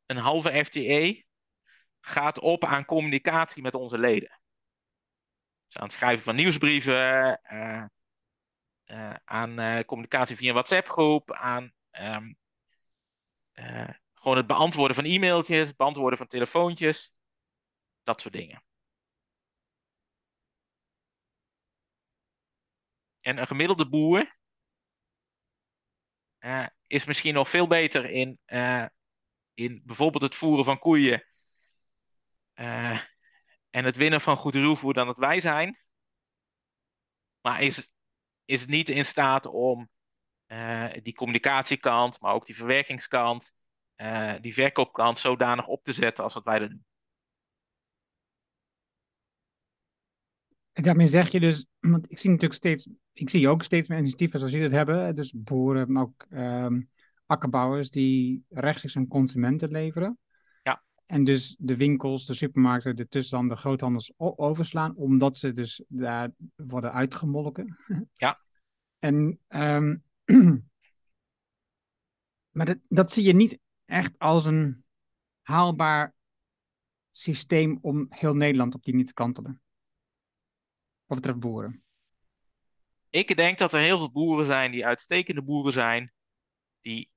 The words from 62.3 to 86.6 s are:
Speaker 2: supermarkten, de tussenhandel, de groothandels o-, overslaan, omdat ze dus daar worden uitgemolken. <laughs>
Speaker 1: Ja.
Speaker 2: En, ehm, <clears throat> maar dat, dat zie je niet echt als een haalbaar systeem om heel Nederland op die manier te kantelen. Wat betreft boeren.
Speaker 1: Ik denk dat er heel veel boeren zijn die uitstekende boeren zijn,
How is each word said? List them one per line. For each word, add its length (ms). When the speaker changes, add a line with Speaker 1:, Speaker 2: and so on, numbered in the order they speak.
Speaker 2:
supermarkten, 600
de 120
tussenhandel, 480
de 60
groothandels 560
o-, 180
overslaan, 600
omdat 420
ze 160
dus 340
daar 440
worden 380
uitgemolken. 840
<laughs> 280
Speaker 1:
Ja. 240
Speaker 2:
En, 480
ehm, 500
<clears throat> 320
maar 100
dat, 120
dat 240
zie 120
je 100
niet 260
echt 340
als 260
een 380
haalbaar 720
systeem 680
om 280
heel 240
Nederland 420
op 80
die 100
manier 140
te 60
kantelen. 480
Wat 120
betreft 220
boeren. 440
Speaker 1:
Ik 260
denk 220
dat 160
er 60
heel 180
veel 140
boeren 340
zijn 260
die 140
uitstekende 560
boeren 300
zijn, 420